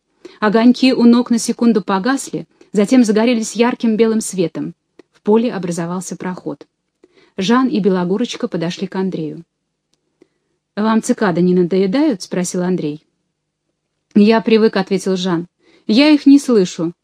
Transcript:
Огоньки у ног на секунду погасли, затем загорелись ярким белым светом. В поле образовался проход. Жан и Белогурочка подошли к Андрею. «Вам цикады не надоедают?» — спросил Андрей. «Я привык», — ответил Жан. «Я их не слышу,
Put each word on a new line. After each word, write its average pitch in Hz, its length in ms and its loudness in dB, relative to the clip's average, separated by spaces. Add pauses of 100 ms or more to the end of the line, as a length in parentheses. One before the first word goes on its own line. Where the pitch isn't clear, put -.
(400)
Огоньки 233 520 2
у 240 120 2
ног 240 260 4
на 233 80 2
секунду 226 440 0
погасли, 196 640 -4 (260)
затем 240 320 2
загорелись 220 500 0
ярким 233 420 0
белым 220 240 0
светом. 165 540 -6 (380)
В - 80 -20
поле 226 320 0
образовался 175 640 -8
проход. - 500 -12 (680)
Жан 233 320 2
и 214 120 -2
Белогурочка 185 680 -2
подошли 175 380 -6
к - 100 -10
Андрею. 170 480 -6 (1300)
«Вам 220 260 0
цикады 190 380 0
не 180 140 2
надоедают?» — 190 680 0
спросил 180 400 -6
Андрей. 156 420 -4 (1120)
«Я 214 260 4
привык», — 220 380 2
ответил 190 380 -2
Жан. 180 300 -4 (400)
«Я 277 240 4
их 294 160 2
не 277 120 8
слышу, 185 540 -2 (120)